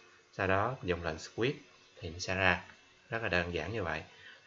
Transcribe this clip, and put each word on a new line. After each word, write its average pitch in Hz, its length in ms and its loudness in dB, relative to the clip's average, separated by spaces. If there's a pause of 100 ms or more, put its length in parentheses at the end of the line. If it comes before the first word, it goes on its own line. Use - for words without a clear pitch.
(320)
Sau 98 160 -2
đó 104 360 2
dùng 85 200 0
lệnh 80 120 -2
sweep 120 380 -2 (460)
thì 92 100 -6
nó 82 100 -10
sẽ 95 160 -2
ra. 92 280 4 (460)
Rất 113 140 -2
là 107 60 0
đơn 87 240 2
giản 85 200 -2
như 110 100 -2
vậy. 78 200 -2 (440)